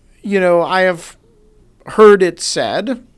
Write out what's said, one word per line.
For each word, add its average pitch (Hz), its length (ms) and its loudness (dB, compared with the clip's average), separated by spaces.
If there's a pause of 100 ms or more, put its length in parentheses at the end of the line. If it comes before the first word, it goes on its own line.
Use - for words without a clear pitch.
(220)
you 196 180 -4
know, 175 220 0
I 170 200 -2
have 180 360 -4 (680)
heard 208 360 6
it 170 180 -4
said, 165 640 -6 (120)